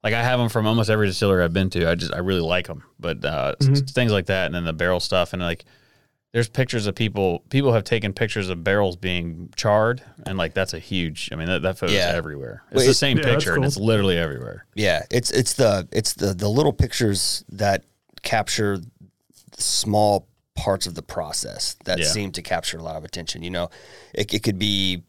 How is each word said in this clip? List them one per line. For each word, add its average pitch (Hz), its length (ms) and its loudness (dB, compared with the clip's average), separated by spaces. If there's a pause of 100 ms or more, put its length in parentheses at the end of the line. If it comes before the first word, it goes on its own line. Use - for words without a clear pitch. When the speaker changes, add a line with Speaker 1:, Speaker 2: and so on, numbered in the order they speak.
Speaker 1:
like, 107 100 2
I 117 80 0
have 123 200 2
'em 117 80 2
from 110 180 2
almost 110 220 2
every 107 180 4
distillery 95 380 4
I've 85 80 0
been 95 160 2
to. 85 200 2
I 85 60 4
just, 87 180 -6
I - 40 -4
really 90 240 0
like 87 280 0
'em. 76 140 -12 (160)
But, 85 240 -4
uh, 71 380 -2
s-, 139 80 4
Speaker 2:
Mm-hmm. 139 160 4
Speaker 1:
things 123 260 0
like 98 140 2
that, 92 220 0
and 73 80 -4
then 85 100 -4
the 80 80 -2
barrel 87 260 0
stuff, 87 320 0
and, 90 100 -6
like, 85 220 -4 (720)
there's 117 160 0
pictures 113 380 -2
of 95 80 -4
people, 98 540 0
people 135 240 2
have 107 120 4
taken 104 260 0
pictures 104 380 -2
of 85 140 -6
barrels 98 340 2
being 87 580 -4
charred, 110 460 2 (240)
and, 98 120 -4
like, 95 180 -2
that's 95 180 -2
a 82 60 -8
huge, 85 520 -4
I - 40 -8
mean, 80 120 -6
that, 87 140 0
that 92 160 -2
photo's 95 180 0
Speaker 3:
Yeah. 90 180 2
Speaker 1:
everywhere. 78 580 -6
It's - 80 0
Speaker 3:
Wait, 127 60 4
Speaker 1:
the 131 60 6
Speaker 3:
it - 40 4
Speaker 1:
same 139 240 2
Speaker 2:
Yeah, - 60 -2
that's 120 100 2
Speaker 1:
picture, - 180 0
and 73 80 2
Speaker 2:
cool. 135 60 2
Speaker 1:
it's - 100 -2
literally 101 400 2
everywhere. 65 480 -6 (100)
Speaker 3:
Yeah, 92 360 2
it's, 120 200 0
it's - 220 2
the, 104 400 2
it's - 220 -2
the, 98 180 0
the 98 160 -2
little 139 240 2
pictures - 760 0
that 98 360 0 (380)
capture 104 560 0 (800)
small 104 680 2 (280)
parts 95 320 -2
of 85 80 -10
the 82 80 -10
process - 720 -6 (100)
that 90 140 -2
Speaker 1:
Yeah. 80 60 0
Speaker 3:
seem 101 260 -2
to 87 100 -10
capture - 360 -4
a 80 60 -12
lot 80 120 -8
of 78 100 -10
attention. 82 380 -10
You 85 80 -8
know, 87 180 -4 (440)
it, 104 200 -2
it 104 100 -2
could 101 160 0
be 95 500 0